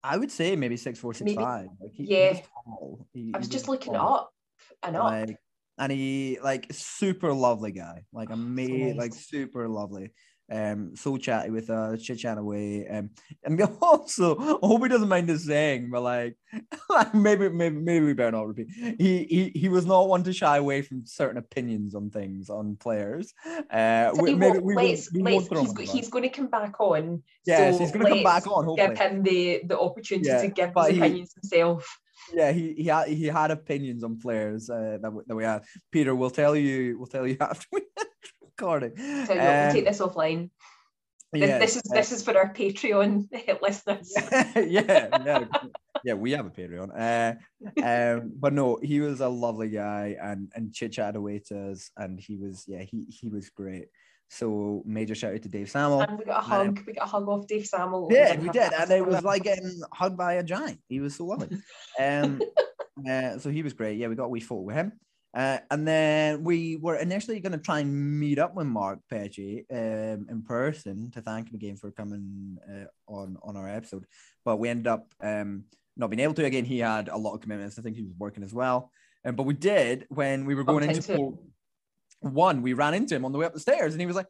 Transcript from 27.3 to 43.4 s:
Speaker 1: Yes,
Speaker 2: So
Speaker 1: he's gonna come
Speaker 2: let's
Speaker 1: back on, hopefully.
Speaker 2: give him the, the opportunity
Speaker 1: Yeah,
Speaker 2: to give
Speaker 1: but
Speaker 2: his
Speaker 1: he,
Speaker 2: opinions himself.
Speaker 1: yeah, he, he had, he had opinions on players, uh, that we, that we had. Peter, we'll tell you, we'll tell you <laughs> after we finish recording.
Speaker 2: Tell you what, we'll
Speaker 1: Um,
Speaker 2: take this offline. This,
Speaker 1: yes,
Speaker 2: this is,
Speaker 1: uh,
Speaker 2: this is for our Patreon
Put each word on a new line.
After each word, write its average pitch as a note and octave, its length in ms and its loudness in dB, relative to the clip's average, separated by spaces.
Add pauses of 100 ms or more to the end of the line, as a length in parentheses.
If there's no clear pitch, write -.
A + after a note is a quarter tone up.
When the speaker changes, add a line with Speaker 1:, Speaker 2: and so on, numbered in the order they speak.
Speaker 1:
Yes, F#3 300 6
Speaker 2:
So F3+ 60 2
Speaker 1:
he's E3+ 120 0
gonna G#3+ 160 2
come G3 140 6
Speaker 2:
let's - 20 2
Speaker 1:
back - 220 6
on, F#3 180 2
hopefully. F3+ 240 4
Speaker 2:
give G3 100 -2
him G3 240 2
the, F3+ 440 2
the F3 120 0
opportunity F#3 520 0
Speaker 1:
Yeah, B2+ 100 4
Speaker 2:
to D3+ 80 2
give F3+ 240 0
Speaker 1:
but F3 160 6
Speaker 2:
his F3 80 4
Speaker 1:
he, F3 80 4
Speaker 2:
opinions F3+ 300 2
himself. E3+ 640 2 (340)
Speaker 1:
yeah, D#3 200 4
he, E3 200 0
he D#3 120 -4
had, D#3 240 4
he D#3 180 0
had D#3 240 2
opinions C#3+ 520 -4
on A2+ 160 -6
players, A2 520 -4
uh, A2 320 -4
that A2 100 -6
we, G#2+ 140 -10
that A2+ 100 -6
we A2+ 80 -2
had. A2 180 -2 (300)
Peter, C3+ 220 4
we'll B2+ 160 0
tell D3 260 4
you, C3 400 0
we'll B2 100 -12
tell C3 200 -4
you C3 120 0
<laughs> - 40 2
after - 280 -4
we G4 100 -2
finish - 520 -12 (100)
recording. D3 540 -2
Speaker 2:
Tell B3 100 -10
you C#4+ 80 -6 (120)
what, - 20 -8 (100)
we'll C#3+ 300 6
Speaker 1:
Um, D3 40 4
Speaker 2:
take D3 120 4
this G3+ 160 2
offline. E3+ 500 0 (840)
This, D#3 100 0
Speaker 1:
yes, C#3 180 4
Speaker 2:
this A3 160 4
is, A#3+ 140 -4
Speaker 1:
uh, - 40 0
Speaker 2:
this A3 180 4
is A#3 120 -6
for F#3+ 120 4
our G3 160 6
Patreon G3+ 760 2 (160)